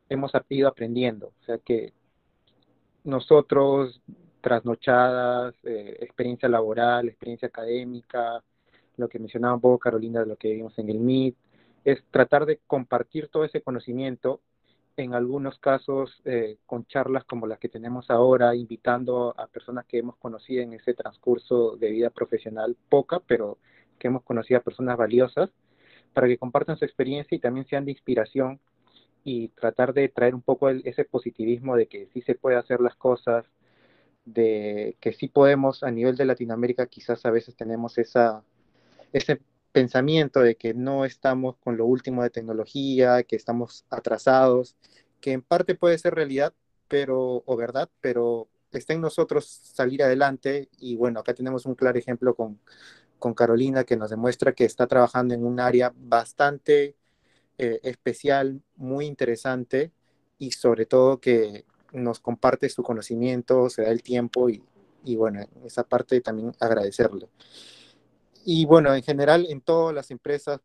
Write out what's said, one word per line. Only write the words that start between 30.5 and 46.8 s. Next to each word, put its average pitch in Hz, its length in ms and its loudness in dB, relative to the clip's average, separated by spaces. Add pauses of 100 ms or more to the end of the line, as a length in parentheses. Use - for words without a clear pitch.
el, 131 160 -4
ese 131 180 -4
positivismo 120 720 -4
de 113 120 2
que 101 260 -18
sí 123 80 -8
se - 140 -2
puede 127 220 0
hacer 120 220 -2
las 123 160 0
cosas, 120 500 0 (800)
de 107 720 -2
que 113 140 -6
sí - 140 -10
podemos, 139 560 4
a 127 80 -4
nivel 123 260 0
de 139 80 2
Latinoamérica, 123 640 -2
quizás - 380 -8
a 120 60 0
veces 113 240 -2
tenemos 113 420 -8
esa, 113 460 2 (720)
ese 139 280 -2 (300)
pensamiento 135 720 2
de 117 140 6
que 113 180 -4
no 135 320 -2
estamos 131 520 -2
con 117 200 -4
lo 113 80 0
último 127 380 0
de 120 80 -2
tecnología, 123 920 0
que - 120 -6
estamos 117 540 -6
atrasados, 127 840 2 (460)
que 139 100 -4
en 131 100 -4
parte 175 340 0
puede 170 220 2
ser 170 180 -4
realidad, 143 380 -2 (340)